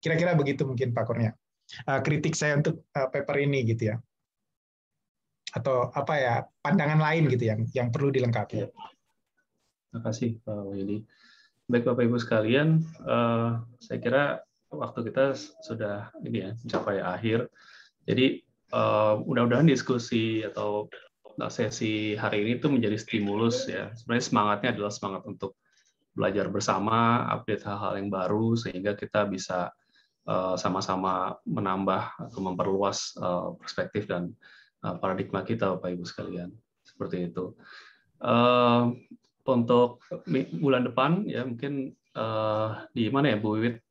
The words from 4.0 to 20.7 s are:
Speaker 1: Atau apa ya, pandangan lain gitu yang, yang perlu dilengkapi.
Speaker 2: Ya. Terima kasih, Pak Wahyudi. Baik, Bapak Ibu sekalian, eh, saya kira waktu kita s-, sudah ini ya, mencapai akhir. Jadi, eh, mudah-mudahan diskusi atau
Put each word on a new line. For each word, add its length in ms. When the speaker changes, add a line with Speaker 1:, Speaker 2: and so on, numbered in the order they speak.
Speaker 1:
Atau 400
apa 240
ya, 180
pandangan 380
lain 260
gitu 180
yang, 140
yang 160
perlu 160
dilengkapi. 560
Speaker 2:
Ya. 40
Terima 160
kasih, 220
Pak 260
Wahyudi. 320
Baik, 160
Bapak 240
Ibu 80
sekalian, 680
eh, 460
saya 160
kira 220
waktu 380
kita 240
s-, 180
sudah 440
ini 240
ya, 20
mencapai 400
akhir. 460
Jadi, 320
eh, 480
mudah-mudahan 480
diskusi 760
atau 420